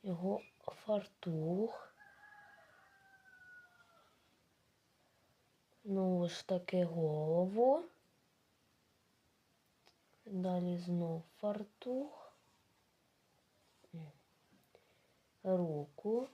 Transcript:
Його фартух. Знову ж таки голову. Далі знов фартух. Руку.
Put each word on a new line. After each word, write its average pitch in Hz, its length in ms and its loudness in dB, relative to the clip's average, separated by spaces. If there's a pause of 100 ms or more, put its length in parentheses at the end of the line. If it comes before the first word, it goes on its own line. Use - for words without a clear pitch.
Його 190 380 -2 (240)
фартух. 185 1300 -2 (4000)
Знову 185 440 2
ж - 200 -8
таки 180 380 2
голову. 170 1000 4 (2500)
Далі 180 520 0
знов 170 460 -2 (160)
фартух. 226 840 -4 (3250)
Руку. 185 920 -2